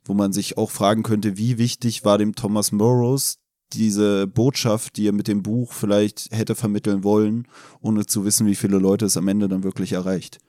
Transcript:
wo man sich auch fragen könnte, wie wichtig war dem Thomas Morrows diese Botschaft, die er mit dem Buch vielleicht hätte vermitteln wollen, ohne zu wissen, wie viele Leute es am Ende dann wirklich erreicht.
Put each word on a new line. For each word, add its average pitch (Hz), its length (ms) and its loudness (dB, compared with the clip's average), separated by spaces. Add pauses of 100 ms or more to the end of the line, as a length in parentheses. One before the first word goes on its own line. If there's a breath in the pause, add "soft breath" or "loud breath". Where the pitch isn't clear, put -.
wo 98 100 -4
man 98 180 2
sich 98 260 -4
auch 110 120 -2
fragen 110 320 2
könnte, 107 360 -2
wie 117 200 -2
wichtig 120 460 -2
war 104 140 4
dem 104 160 0
Thomas 104 380 -2
Morrows 123 680 2 (340)
diese 101 540 2
Botschaft, 113 720 0
die 107 120 2
er 101 40 2
mit 104 160 -2
dem 101 140 0
Buch 117 300 -4
vielleicht 104 600 0
hätte 110 220 -2
vermitteln 104 500 -2
wollen, 107 420 2 (340 loud breath)
ohne 107 260 0
zu 101 180 -2
wissen, 107 220 2
wie 101 100 4
viele 98 220 2
Leute 98 280 2
es 95 100 0
am 92 120 -2
Ende 101 200 0
dann 95 140 -2
wirklich 95 300 -4
erreicht. 92 460 -4 (100)